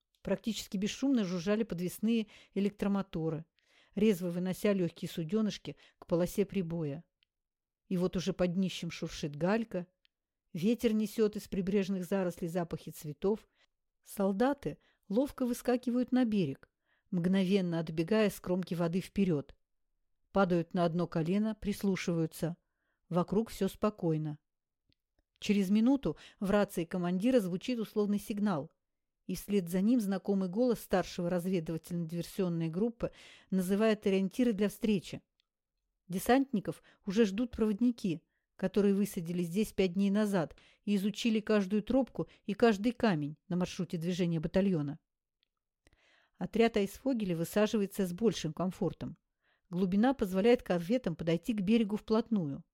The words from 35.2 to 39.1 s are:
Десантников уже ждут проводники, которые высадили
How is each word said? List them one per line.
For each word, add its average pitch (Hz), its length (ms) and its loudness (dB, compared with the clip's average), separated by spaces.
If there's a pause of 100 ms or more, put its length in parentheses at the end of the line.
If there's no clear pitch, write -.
Десантников 208 720 0 (240)
уже 214 180 4
ждут 208 260 -2
проводники, 214 720 -2 (340)
которые 196 380 2
высадили 180 480 -2